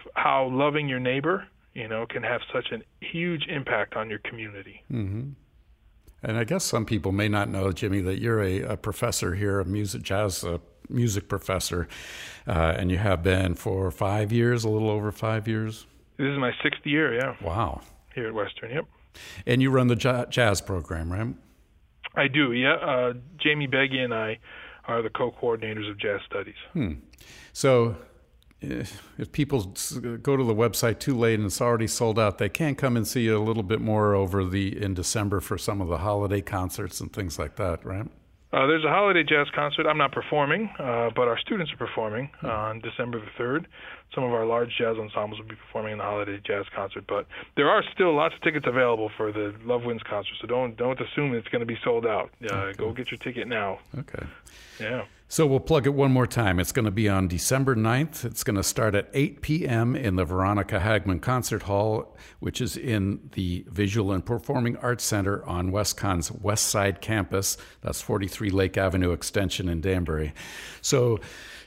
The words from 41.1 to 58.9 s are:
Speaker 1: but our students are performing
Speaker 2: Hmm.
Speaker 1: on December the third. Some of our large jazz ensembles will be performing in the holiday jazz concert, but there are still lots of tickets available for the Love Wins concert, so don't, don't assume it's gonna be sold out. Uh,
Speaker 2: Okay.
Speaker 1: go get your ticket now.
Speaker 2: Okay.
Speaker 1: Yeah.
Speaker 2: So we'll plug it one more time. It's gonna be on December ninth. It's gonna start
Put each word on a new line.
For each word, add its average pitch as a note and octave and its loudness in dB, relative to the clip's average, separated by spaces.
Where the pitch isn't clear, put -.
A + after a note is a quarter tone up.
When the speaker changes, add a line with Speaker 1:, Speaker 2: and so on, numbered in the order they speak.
Speaker 1:
but B2 4
our A#2 2
students F3 -2
are - -20
performing A2+ -4
Speaker 2:
Hmm. D3+ -8
Speaker 1:
on A2 -4
December A#2+ -6
the G#2+ -14
third. C3+ -2
Some C#3 -2
of B2 0
our A2+ 2
large A#2 2
jazz A2+ 0
ensembles G#2+ -4
will A2 -14
be A2 -14
performing G#2+ -8
in G#2 -8
the G2+ -6
holiday G2+ -4
jazz G2+ -2
concert, G2 -8
but G2+ -2
there D3 6
are G3+ 6
still F3+ 4
lots D#3 2
of - -18
tickets D3+ 0
available A#2+ 2
for A2 -2
the G#2 -4
Love A#2+ 0
Wins A#2 -4
concert, G2+ -4
so A2+ -10
don't, A#2+ -2
don't B2+ -2
assume C#3 -2
it's A2+ -4
gonna A#2+ -2
be A2+ -4
sold A#2 2
out. G#2+ 0
Uh, G2+ -2
Speaker 2:
Okay. G2 -4
Speaker 1:
go - -2
get B2 -8
your A#2+ -8
ticket A#2+ -6
now. G2+ -2
Speaker 2:
Okay. - -8
Speaker 1:
Yeah. A2+ -4
Speaker 2:
So D#3+ 4
we'll C3+ 6
plug C#3 4
it C#3+ 2
one C3+ 6
more B2+ 6
time. F#2+ 2
It's F2 0
gonna G#2+ 2
be G#2 4
on F#2+ 4
December C3 2
ninth. A#2+ 2
It's A2+ -4
gonna G2+ 2
start A2 2